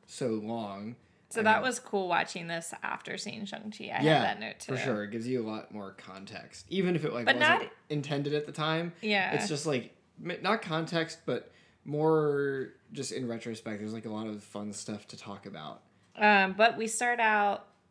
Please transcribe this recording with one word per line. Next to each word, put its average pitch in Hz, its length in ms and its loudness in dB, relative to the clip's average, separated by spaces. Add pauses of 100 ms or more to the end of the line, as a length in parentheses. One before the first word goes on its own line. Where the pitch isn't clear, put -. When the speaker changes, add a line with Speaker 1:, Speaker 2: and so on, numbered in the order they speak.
Speaker 1:
so - 220 -4
long. 107 680 -4 (360)
Speaker 2:
So 233 100 -4
Speaker 1:
I - 20 2
Speaker 2:
that 220 140 8
Speaker 1:
mean - 100 2
Speaker 2:
was 247 140 -2
cool 190 260 -2
watching 170 400 0
this 165 260 -6 (120)
after - 340 -6
seeing - 280 -8
Shang-Chi. - 400 -10
I - 160 -2
Speaker 1:
Yeah, 151 160 8
Speaker 2:
had 120 40 4
that 104 180 0
note, 107 200 -10
too. 135 160 -4
Speaker 1:
for - 20 -2
sure. 110 240 0
It 104 80 -8
gives 113 160 -6
you 127 160 0
a 110 60 -4
lot 107 260 -8
more 98 200 -10
context. 98 760 -14
Even 180 240 2
if 151 100 0
it, 139 80 0
like, 120 140 -2
Speaker 2:
But - 80 8
Speaker 1:
wasn't 302 280 4
Speaker 2:
not - 100 -10 (180)
Speaker 1:
intended 143 420 -2
at 147 140 0
the 147 60 -12
time. 160 480 -2
Speaker 2:
Yeah. 202 320 2
Speaker 1:
It's 208 160 0
just, 147 180 -2
like, 135 260 0 (320)
m-, 170 160 -4
not 208 220 2
context, 160 640 0
but - 240 -2 (340)
more 147 880 2 (180)
just 131 200 -6
in 120 160 -4
retrospect, 110 520 -6
there's, 107 120 -6
like, 113 140 -8
a 113 40 -6
lot 107 160 -4
of 107 160 -8
fun 104 300 -8
stuff 101 360 -8
to - 80 -16
talk 101 280 -14
about. 78 380 -12 (340)
Speaker 2:
Um, 196 380 6
but 220 240 6
we 220 80 0
start 240 340 0
out 208 460 4 (240)